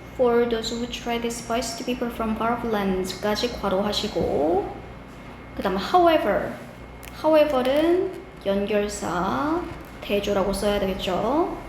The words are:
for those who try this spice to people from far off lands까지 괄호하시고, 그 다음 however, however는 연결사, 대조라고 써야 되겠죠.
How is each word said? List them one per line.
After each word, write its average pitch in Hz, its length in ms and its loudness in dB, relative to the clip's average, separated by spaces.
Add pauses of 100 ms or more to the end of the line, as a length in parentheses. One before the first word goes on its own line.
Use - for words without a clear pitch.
(140)
for 240 340 4
those 226 280 -2
who 233 140 -4
try 233 300 -4
this 233 220 -4
spice 233 340 -4
to - 100 -8
people 247 260 -2
from 220 240 -2
far 233 180 0
off 240 140 -4
lands까지 208 920 0
괄호하시고, 208 1160 0 (800)
그 247 60 -4
다음 190 160 0
however, 330 760 4 (720)
however는 311 880 4 (320)
연결사, 208 1160 0 (380)
대조라고 202 520 0
써야 208 280 2
되겠죠. 202 760 0 (120)